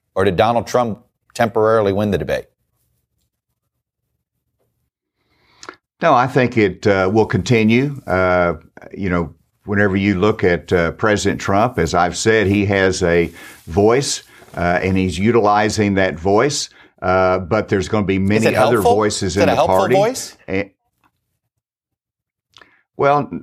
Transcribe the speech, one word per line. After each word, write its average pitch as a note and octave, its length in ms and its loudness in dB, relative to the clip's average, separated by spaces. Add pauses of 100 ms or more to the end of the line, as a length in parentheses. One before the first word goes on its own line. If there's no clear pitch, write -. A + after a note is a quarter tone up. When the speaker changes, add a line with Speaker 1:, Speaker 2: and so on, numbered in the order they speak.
(140)
Speaker 1:
or - 100 0
did F2+ 120 0
Donald A2+ 300 0
Trump A#2+ 380 -2 (300)
temporarily A2 580 2
win G#2 180 -2
the F2 80 0
debate? C#2 260 -6 (3500)
Speaker 2:
No, D#3+ 140 2
I B2 140 2
think B2 280 0
it, G#2 300 0
uh, F#2+ 260 2
will G#2+ 140 2
continue. A#2 800 0
Uh, F2+ 480 0 (380)
you F#2+ 160 -8
know, E2+ 260 -4 (300)
whenever G2+ 320 0
you G2 220 2
look G#2+ 260 0
at, F2 280 0
uh, E2 200 2
President G2+ 480 -2
Trump, G#2+ 380 0
as D#2+ 140 -2
I've F2 240 0
said, A2 300 2
he G2+ 200 0
has F#2+ 360 0
a E2+ 300 0 (340)
voice, A2 560 0 (340)
uh, F2 240 0
and F#2+ 160 -2
he's F#2 220 -2
utilizing G#2 760 2
that F#2+ 240 0
voice. G#2+ 520 0 (320)
Uh, F#2 360 2
but G2+ 300 -4
there's F#2+ 200 -2
gonna G#2 180 -2
be F#2+ 100 0
Speaker 1:
Is F#2+ 120 -2
Speaker 2:
many A2 180 0
Speaker 1:
it C#3+ 80 0
Speaker 2:
other B2+ 220 2
Speaker 1:
helpful? - 180 2
Speaker 2:
voices G#2 280 -2
Speaker 1:
Is F#2 140 -4
it G2 60 2
Speaker 2:
in D#3 60 4
Speaker 1:
a B2 40 2
Speaker 2:
the A#2 40 -2
Speaker 1:
helpful B2+ 200 2
Speaker 2:
party. A2 180 2
Speaker 1:
voice? - 420 -2 (120)
Speaker 2:
And, - 220 -6 (2250)
well, C#3+ 340 0 (120)